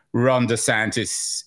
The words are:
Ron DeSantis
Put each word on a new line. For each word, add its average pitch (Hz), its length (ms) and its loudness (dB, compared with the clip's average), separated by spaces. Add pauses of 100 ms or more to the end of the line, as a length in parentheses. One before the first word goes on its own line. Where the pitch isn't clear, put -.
(120)
Ron 123 340 4
DeSantis 110 1000 -2